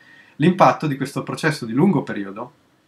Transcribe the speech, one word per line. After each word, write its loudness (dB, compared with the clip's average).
l'impatto 4
di -2
questo -6
processo -4
di -6
lungo 4
periodo, -10